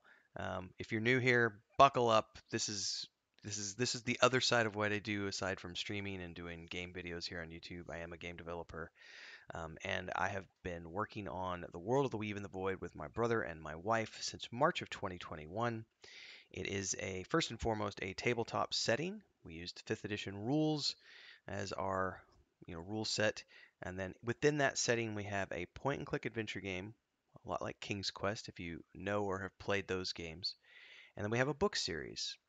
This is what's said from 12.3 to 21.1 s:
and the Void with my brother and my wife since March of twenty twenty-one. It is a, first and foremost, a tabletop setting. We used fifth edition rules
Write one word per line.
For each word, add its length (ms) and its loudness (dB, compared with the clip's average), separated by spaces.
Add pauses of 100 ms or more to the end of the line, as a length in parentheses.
and 100 -6
the 40 -10
Void 320 -2
with 140 -6
my 120 -6
brother 340 2
and 200 -4
my 140 -6
wife 460 0
since 300 -6
March 300 2
of 80 -8
twenty 280 -4
twenty-one. 680 -4 (640)
It 160 -4
is 320 0
a, 300 -4
first 220 2
and 80 -8
foremost, 420 0
a 120 -2
tabletop 600 0
setting. 480 0 (240)
We 80 -12
used 320 -10
fifth 180 -2
edition 320 -4
rules 600 2 (520)